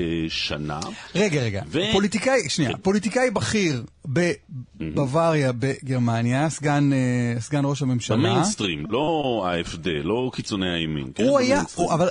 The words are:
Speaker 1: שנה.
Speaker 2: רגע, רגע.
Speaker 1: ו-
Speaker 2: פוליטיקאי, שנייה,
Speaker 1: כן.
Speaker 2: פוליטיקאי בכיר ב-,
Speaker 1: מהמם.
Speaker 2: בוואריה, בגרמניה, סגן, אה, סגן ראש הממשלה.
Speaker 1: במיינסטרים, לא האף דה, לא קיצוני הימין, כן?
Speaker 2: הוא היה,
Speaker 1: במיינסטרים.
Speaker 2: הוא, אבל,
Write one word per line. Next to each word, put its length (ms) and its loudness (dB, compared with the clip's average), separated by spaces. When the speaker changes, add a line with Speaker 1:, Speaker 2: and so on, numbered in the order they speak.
Speaker 1:
שנה. 520 -6
Speaker 2:
רגע, 280 0
רגע. 260 -2
Speaker 1:
ו- 120 -2
Speaker 2:
פוליטיקאי, 560 2
שנייה, 240 0
Speaker 1:
כן. 100 -6
Speaker 2:
פוליטיקאי 480 2
בכיר 520 0
ב-, 200 2
Speaker 1:
מהמם. 140 -6
Speaker 2:
בוואריה, 580 2
בגרמניה, 960 0
סגן, 420 2
אה, 480 2
סגן 240 -2
ראש 180 0
הממשלה. 340 0
Speaker 1:
במיינסטרים, 720 2
לא 560 0
האף 280 -2
דה, 160 -4
לא 440 0
קיצוני 360 -2
הימין, 440 -2
כן? 100 0
Speaker 2:
הוא 140 4
היה, 160 2
Speaker 1:
במיינסטרים. 320 -2
Speaker 2:
הוא, 80 0
אבל, 160 2